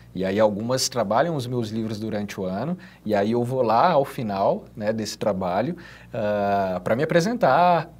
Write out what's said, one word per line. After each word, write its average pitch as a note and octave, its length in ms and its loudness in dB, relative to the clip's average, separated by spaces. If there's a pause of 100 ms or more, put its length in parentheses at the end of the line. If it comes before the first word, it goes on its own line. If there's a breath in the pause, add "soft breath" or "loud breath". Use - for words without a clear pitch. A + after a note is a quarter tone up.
(140 loud breath)
E F2+ 100 -4
aí G2 140 0
algumas A2 500 2
trabalham B2 460 0
os B2+ 140 -4
meus A#2+ 220 -4
livros A2 280 -4
durante G#2 420 -6
o F#2+ 40 -4
ano, A2 320 -4 (280 loud breath)
e G#2 80 -4
aí G#2 200 2
eu A#2+ 100 0
vou B2+ 200 0
lá A#2+ 280 4
ao C#3+ 140 4
final, A2+ 600 -2 (120)
né, G#2+ 160 -2
desse A2 260 -6
trabalho, G2+ 580 -2 (360 loud breath)
ah, G2+ 720 0
pra - 100 0
me B2+ 80 0
apresentar. E3+ 960 2